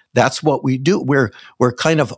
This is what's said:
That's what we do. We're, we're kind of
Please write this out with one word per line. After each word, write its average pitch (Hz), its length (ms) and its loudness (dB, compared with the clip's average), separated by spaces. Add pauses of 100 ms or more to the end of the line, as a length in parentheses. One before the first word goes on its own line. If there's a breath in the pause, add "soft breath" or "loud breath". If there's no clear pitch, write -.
(140 soft breath)
That's 123 300 0
what 147 200 0
we 131 140 -2
do. 165 220 0
We're, 135 320 0 (260 loud breath)
we're 123 160 2
kind 160 260 0
of 143 180 -2